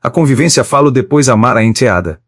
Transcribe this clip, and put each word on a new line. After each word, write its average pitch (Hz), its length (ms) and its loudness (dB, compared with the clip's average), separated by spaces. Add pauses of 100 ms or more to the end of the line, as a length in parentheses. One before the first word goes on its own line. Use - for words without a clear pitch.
A - 60 -8
convivência 139 560 0
falo 143 260 0
depois 131 380 0
amar 113 300 2
a 110 40 0
enteada. 101 640 -2